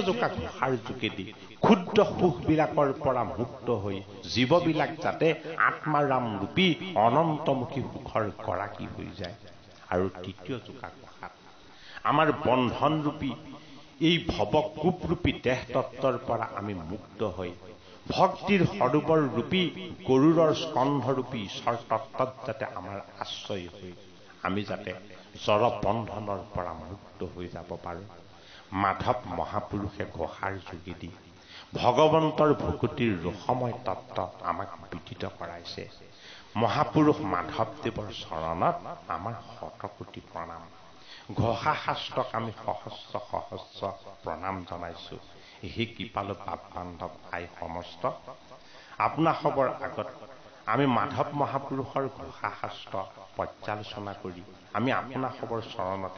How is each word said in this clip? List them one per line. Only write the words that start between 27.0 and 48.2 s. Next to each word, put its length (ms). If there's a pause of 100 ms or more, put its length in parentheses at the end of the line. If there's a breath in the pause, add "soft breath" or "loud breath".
হৈ 200
যাব 160 (140)
পাৰোঁ। 240 (760 loud breath)
মাধৱ 360 (200)
মহাপুৰুষে 640 (120)
ঘোষাৰ 380 (140)
যোগেদি 420 (680 loud breath)
ভগৱন্তৰ 720 (120)
ভকতিৰ 500 (140)
ৰসময় 480 (120)
তত্ত্ব 320 (320)
আমাক 200 (200)
বিদিত 320 (160)
কৰাইছে। 440 (800 loud breath)
মহাপুৰুষ 560 (140)
মাধৱদেৱৰ 760 (140)
চৰণত 540 (400)
আমাৰ 180 (200)
শতকোটি 680 (100)
প্ৰণাম। 320 (760 loud breath)
ঘোষা 340 (120)
শাস্ত্ৰক 440 (100)
আমি 140 (120)
সহস্ৰ 500 (160)
সহস্ৰ 520 (400)
প্ৰণাম 340 (140)
জনাইছো। 460 (580 loud breath)
হে 100 (100)
কৃপালু 400 (120)
বাপ 140 (140)
বান্ধৱ, 380 (240)
আই 80 (140)
সমস্ত, 440 (1040 loud breath)